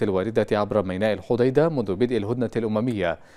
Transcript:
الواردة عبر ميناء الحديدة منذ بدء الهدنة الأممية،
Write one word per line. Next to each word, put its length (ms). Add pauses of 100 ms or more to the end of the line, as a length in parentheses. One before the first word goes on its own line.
الواردة 560
عبر 240
ميناء 300
الحديدة 560
منذ 260
بدء 220
الهدنة 400
الأممية، 640 (180)